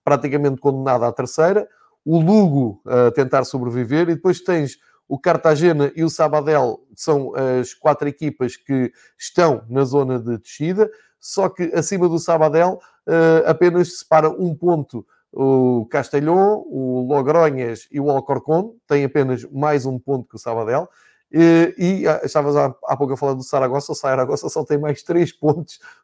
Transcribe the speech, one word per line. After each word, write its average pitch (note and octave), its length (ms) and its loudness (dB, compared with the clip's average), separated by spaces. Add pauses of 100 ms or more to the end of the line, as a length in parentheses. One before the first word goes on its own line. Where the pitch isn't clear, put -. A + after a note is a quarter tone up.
praticamente C#3 560 0
condenado C3+ 460 0
à A#2+ 60 0
terceira, E3+ 560 0 (360)
o E3 160 2
Lugo D#3 680 2
a B2 260 2
tentar C3+ 320 0
sobreviver, B2 680 -2
e E3 60 -2
depois F3+ 260 -2
tens D#3 360 -2 (320)
O C#3 100 -6
Cartagena D#3 760 2
e D#3 80 -2
o E3 60 0
Sabadell D3 720 0 (140)
são C#3+ 400 -2
as C3 380 -2
quatro D3 340 0
equipas C#3 480 -6
que C3 380 -4 (240)
estão D3 500 0
na C3 160 -2
zona C3 360 0
de A2+ 180 -6
descida, F#3 520 -2 (300)
só F#3+ 300 -4
que F#3 140 -8 (100)
acima F3 340 0
do E3 120 -2
Sabadell, E3 600 0 (280)
eh, D#3+ 400 4
apenas F3 520 2
separa D#3 300 2
um F3+ 260 -4
ponto D3+ 500 -2 (260)
o B2+ 600 2
Castellón, E3 760 0
o B2+ 420 -4
Logroñas C#3 840 0
e D3 80 -6
o C#3+ 100 -2
Alcorcón, D3 680 -2 (120)
têm C#3+ 160 2
apenas C3 480 -2
mais C#3+ 340 0
um C3 140 -6
ponto C3 300 -6
que - 60 -20
o G#2+ 40 -18
Sabadell. A#2 480 -4 (440)
Eh, E3 460 4
e, F3+ 300 0
ah, D#3 160 0
estavas D3 320 0
há, C#3 180 0 (120)
há C#3 120 -2
pouco C3+ 160 -2
a C3+ 40 -4
falar C3+ 160 -2
do C3 100 -8
Saragossa, C3+ 480 -2
o D3+ 40 -6
Saragossa C3+ 540 -2
só D#3 140 -4
tem D3 160 -2
mais D3 240 -4
três E3+ 280 0
pontos D3+ 480 -4 (240)